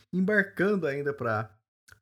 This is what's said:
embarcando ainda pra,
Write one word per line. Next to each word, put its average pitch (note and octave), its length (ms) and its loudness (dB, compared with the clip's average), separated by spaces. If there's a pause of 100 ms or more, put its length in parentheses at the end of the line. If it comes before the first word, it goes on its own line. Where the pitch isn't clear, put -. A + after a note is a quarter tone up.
(120)
embarcando F#3+ 760 0
ainda C#3+ 280 -2
pra, A2 340 -2 (540)